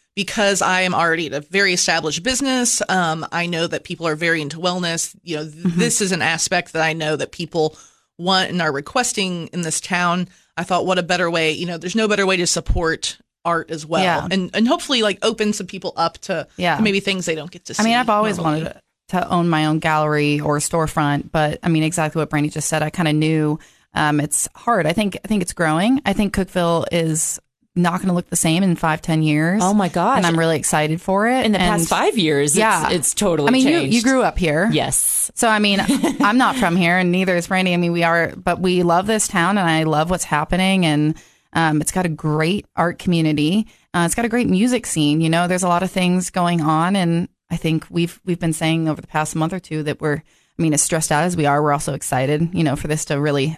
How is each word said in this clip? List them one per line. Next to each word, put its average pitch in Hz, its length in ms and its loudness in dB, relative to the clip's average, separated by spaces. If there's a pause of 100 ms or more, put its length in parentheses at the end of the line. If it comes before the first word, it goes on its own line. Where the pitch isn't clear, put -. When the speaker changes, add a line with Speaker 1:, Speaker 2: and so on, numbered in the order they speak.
(140)
Speaker 1:
because 202 480 0
I 185 180 2
am 185 140 0
already 165 340 0
at - 40 -10
a 147 80 -6
very 190 320 0
established 165 520 0
business, 254 640 0
um, 165 420 0
I 170 160 -4
know 170 220 -2
that 160 160 -8
people 175 240 -8
are 156 80 -2
very 165 260 0
into 151 160 -8
wellness. 175 640 -4
You 160 140 -8
know, 151 80 -6
th- 151 100 -16
Speaker 2:
Mm-hmm. 170 240 -2
Speaker 1:
this 233 220 2
is 190 120 -2
an 170 100 -2
aspect 165 500 -2
that 160 100 -2
I 160 100 0
know 156 240 -2
that 135 140 -6
people 156 460 -4 (420)
want 185 320 0
and 175 100 -2
are 156 120 0
requesting 180 760 -4
in 175 140 -6
this 160 180 -4
town. 175 480 -2 (280)
I 170 80 -6
thought, 175 220 0
what 185 120 2
a 180 60 0
better 175 260 0
way, 160 220 0
you 170 140 -6
know, 170 120 -6
there's 175 160 -8
no 220 140 0
better 202 180 0
way 190 120 0
to 175 100 0
support - 680 -2 (280)
art 165 260 -2
as 156 160 -10
well. 170 160 0
Speaker 2:
Yeah. 175 260 0
Speaker 1:
And, 185 260 -2
and 220 120 4
hopefully, 277 360 0
like, 202 200 0
open 214 300 0
some 196 160 -6
people 190 280 -10
up 165 260 -2
to, 165 340 -6
Speaker 2:
Yeah. 175 220 0
Speaker 1:
to - 40 2
maybe 202 160 2
things 190 280 -4
they 165 100 -2
don't 156 140 -10
get - 160 -20
to - 80 -12
see - 80 0
Speaker 2:
I 220 40 4
mean, 226 80 2
I've 240 160 0
always 208 280 2
Speaker 1:
normally. 160 260 -2
Speaker 2:
wanted - 80 -8 (380)
to, 180 100 0
to - 80 -2
own 175 200 2
my 156 180 2
own 156 120 0
gallery 151 640 0
or 147 180 0
storefront, 147 720 -2
but 151 320 -2
I 175 60 0
mean, 156 160 2
exactly 156 340 -2
what 151 100 -2
Brandy 147 220 0
just - 180 -6
said, 156 140 0
I 151 80 -2
kinda 160 220 0
knew, 151 480 2 (340)
um, 151 240 2
it's - 380 -2
hard. 214 280 0
I 156 80 2
think, 202 320 -2
I 190 40 -12
think 208 140 0
it's 170 100 -6
growing. 180 520 2
I 202 80 0
think 202 220 0
Cookeville 170 560 0
is 160 480 -2 (360)
not 175 260 0
gonna 190 120 0
look 175 160 -2
the 170 80 -4
same 165 280 2
in 175 120 4
five, 156 240 0
ten 156 220 0
years. 156 420 2
Speaker 3:
Oh 190 80 2
my 202 160 2
gosh. 208 300 0
Speaker 2:
And 190 80 2
I'm 165 120 2
really 165 200 2
excited 156 420 0
for 196 280 0
it. 254 180 2
Speaker 3:
In 220 60 2
the 190 60 2
past 175 240 2
Speaker 2:
And 165 60 -2
Speaker 3:
five 285 300 0
years, 147 340 2
it's, 185 60 0
Speaker 2:
Yeah. 202 320 2
Speaker 3:
it's - 240 0
totally 175 340 0
Speaker 2:
I 240 40 4
mean, 262 140 4
you, 294 120 4
Speaker 3:
changed. 214 180 0
Speaker 2:
you 233 60 2
grew 254 200 2
up 175 140 0
here. 170 360 2
Speaker 3:
Yes. - 640 0
Speaker 2:
So, 233 120 2
I 214 120 4
mean, 202 200 2
Speaker 3:
<laughs> - 400 0
Speaker 2:
I'm 208 180 4
not 233 180 2
from 190 200 2
here 175 220 4
and 180 140 2
neither 185 240 2
is 170 100 -2
Brandy. 185 260 0
I 175 60 2
mean, 175 140 0
we 170 100 0
are, 165 340 2
but 175 240 -2
we 180 220 2
love 175 240 4
this 220 220 0
town 185 300 2
and 180 120 2
I 160 140 2
love 156 260 0
what's 180 140 -2
happening. 180 600 0
And, 151 320 2 (380)
um, 156 260 2
it's - 120 -4
got 185 120 -2
a 175 60 0
great 156 560 -2 (100)
art 170 220 -2
community. 165 680 0 (260)
Uh, 175 100 2
it's 165 100 0
got 240 120 -2
a - 20 0
great 233 200 0
music 240 360 2
scene. 151 380 2
You 160 80 2
know, 175 180 2
there's 180 140 0
a 185 60 2
lot 175 140 2
of 185 80 -4
things 180 400 0
going 175 300 0
on. 160 340 2
And 170 340 0 (220)
I 170 60 -4
think 160 320 -2
we've, 170 380 -2
we've 175 140 -2
been 165 120 0
saying 160 360 0
over 151 120 -4
the - 60 -16
past 156 280 -4
month 160 200 -2
or 185 60 -6
two 156 240 -6
that 147 160 -4
we're, 151 160 -2
I 156 60 -8 (400)
mean, 156 120 2
as 139 80 0
stressed 160 300 -2
out 147 120 2
as 180 120 -2
we 151 100 0
are, 143 160 2
we're 151 100 2
also 143 220 -2
excited, 147 580 -2
you 165 120 0
know, 135 120 0
for - 120 -6
this 156 180 -2
to 143 140 -2
really 147 380 0